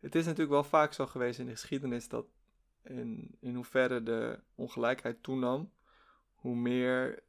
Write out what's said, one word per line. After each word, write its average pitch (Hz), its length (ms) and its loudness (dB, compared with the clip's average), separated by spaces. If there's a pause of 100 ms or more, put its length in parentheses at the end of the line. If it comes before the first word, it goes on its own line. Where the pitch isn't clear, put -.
het - 140 -10
is 165 100 4
natuurlijk 160 260 0
wel 143 140 6
vaak 151 280 4
zo 135 140 -2
geweest 123 320 -2
in 131 80 -8
de 123 60 -8
geschiedenis 123 560 -4
dat 120 180 -6 (560)
in, 120 580 -10
in 123 140 -6
hoeverre 123 480 2
de 117 380 -2 (140)
ongelijkheid 120 680 -2
toenam, 131 480 -2 (640)
hoe 127 220 -4
meer 127 720 0